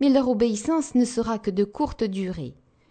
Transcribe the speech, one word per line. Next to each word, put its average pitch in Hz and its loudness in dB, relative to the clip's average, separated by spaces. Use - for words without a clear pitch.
mais 277 4
leur 254 4
obéissance 240 0
ne 247 6
sera 226 -2
que 214 -4
de 196 0
courte 233 -4
durée. 185 -6